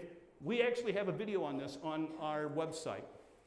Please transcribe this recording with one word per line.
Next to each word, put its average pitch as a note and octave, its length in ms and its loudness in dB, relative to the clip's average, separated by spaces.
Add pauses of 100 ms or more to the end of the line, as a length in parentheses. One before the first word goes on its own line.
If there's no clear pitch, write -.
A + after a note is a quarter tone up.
(420)
we A3+ 200 4
actually A#3+ 300 4
have G3 160 2
a F3 40 2
video F#3+ 320 0
on C#3+ 140 0
this C#3 240 -4
on D#3 260 0 (100)
our D3+ 300 0
website. D3 560 -2 (420)